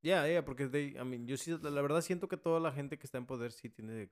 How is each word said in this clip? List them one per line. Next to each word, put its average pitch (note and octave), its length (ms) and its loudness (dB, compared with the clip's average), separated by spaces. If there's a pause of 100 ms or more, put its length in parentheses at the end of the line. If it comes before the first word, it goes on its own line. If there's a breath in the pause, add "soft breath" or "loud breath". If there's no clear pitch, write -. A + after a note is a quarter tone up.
Yeah, E3 260 4
yeah, E3+ 180 6
porque C3+ 260 -2
they, C#3+ 260 0
I B2 60 -4
mean, B2 240 -4
yo C3+ 80 -2
sí, E3 160 -4 (100)
la, D3+ 80 -4
la C#3+ 120 0
verdad D3 200 4
siento F3+ 280 -2
que F3+ 80 -2
toda E3 240 4
la D#3+ 100 2
gente C#3+ 260 -4
que - 80 -18
está C3+ 120 -6
en B2 80 -4
poder A#2+ 260 -4
sí - 180 -12
tiene A2 420 -8